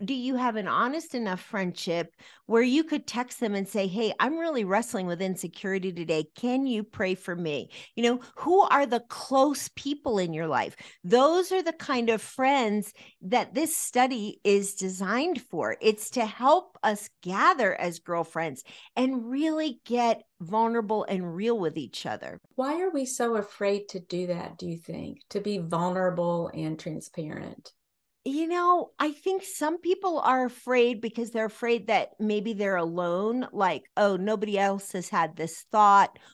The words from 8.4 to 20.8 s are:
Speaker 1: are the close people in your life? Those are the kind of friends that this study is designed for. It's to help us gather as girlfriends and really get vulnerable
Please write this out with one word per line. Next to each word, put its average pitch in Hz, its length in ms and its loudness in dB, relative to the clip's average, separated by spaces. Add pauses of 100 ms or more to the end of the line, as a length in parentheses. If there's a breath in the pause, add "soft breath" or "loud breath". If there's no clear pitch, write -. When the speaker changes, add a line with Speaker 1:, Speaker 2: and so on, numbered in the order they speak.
Speaker 1:
are 285 240 6
the 233 240 0
close 269 680 2
people 277 420 -2
in 175 160 0
your 160 140 -2
life? 120 280 0 (280 loud breath)
Those 285 480 4
are 370 100 2
the 330 120 -2
kind 254 360 -2
of 226 120 2
friends 247 720 0 (280 loud breath)
that 202 320 -2
this 311 220 -2
study 247 680 0
is 202 320 2
designed 202 640 -2
for. 113 400 -4
It's 214 300 2
to 233 140 0
help 285 580 2
us 208 260 0 (120)
gather 226 540 2
as 170 240 -4
girlfriends 165 640 -4 (320 loud breath)
and 247 340 0
really 311 560 -2
get 233 380 2 (160)
vulnerable 214 640 0